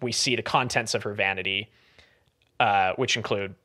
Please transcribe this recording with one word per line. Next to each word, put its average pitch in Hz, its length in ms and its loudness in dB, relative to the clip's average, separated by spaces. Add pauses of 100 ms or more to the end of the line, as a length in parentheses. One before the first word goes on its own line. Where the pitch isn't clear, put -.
we 120 100 -4
see 123 240 0
the 113 60 -4
contents 127 520 0
of 110 100 -2
her 104 100 -4
vanity, 95 560 -2 (920)
uh, 98 360 4
which 127 200 0
include 101 380 -4 (100)